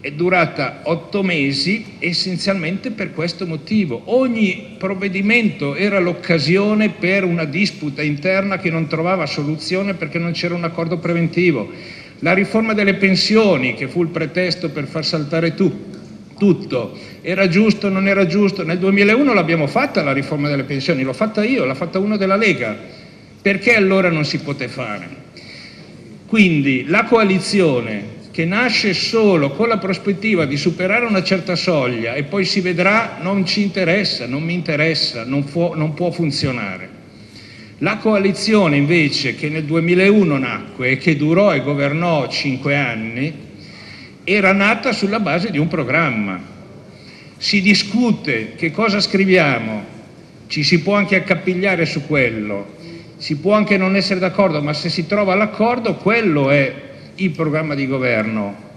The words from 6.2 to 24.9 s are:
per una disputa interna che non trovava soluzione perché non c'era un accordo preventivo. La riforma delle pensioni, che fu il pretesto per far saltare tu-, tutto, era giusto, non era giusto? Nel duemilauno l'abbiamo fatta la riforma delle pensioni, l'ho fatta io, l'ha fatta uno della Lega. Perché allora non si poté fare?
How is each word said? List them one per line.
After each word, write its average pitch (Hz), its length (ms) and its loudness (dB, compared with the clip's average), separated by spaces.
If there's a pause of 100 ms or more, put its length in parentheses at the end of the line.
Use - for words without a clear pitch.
per 190 340 0
una 170 200 0
disputa 151 600 -4
interna 185 560 0
che 175 100 -4
non 160 160 -2
trovava 165 400 -2
soluzione 160 680 -4
perché 165 240 -6
non 170 140 -2
c'era 170 200 -4
un 175 100 -4
accordo 165 360 -4
preventivo. 170 720 0 (480)
La 170 140 2
riforma 220 400 2
delle 208 200 2
pensioni, 185 800 4
che 135 140 -6
fu 170 160 0
il 160 60 0
pretesto 160 600 -2
per 143 160 -6
far 156 180 -6
saltare 165 520 0
tu-, - 300 2 (520)
tutto, 139 580 2 (280)
era 185 240 2
giusto, 208 420 4
non 190 180 2
era 196 200 4
giusto? 190 360 2
Nel 165 140 -2
duemilauno 202 560 4
l'abbiamo 165 320 2
fatta 214 380 0
la 139 100 0
riforma 143 360 -2
delle 139 160 -2
pensioni, 139 360 -2
l'ho 131 120 -2
fatta 214 300 -2
io, 233 220 2
l'ha 131 80 0
fatta 165 240 -4
uno 208 180 0
della 190 200 2
Lega. 131 420 0 (640)
Perché 202 320 2
allora 190 380 4
non 156 120 0
si 147 140 -4
poté 139 300 -6
fare? 107 400 -8 (1200)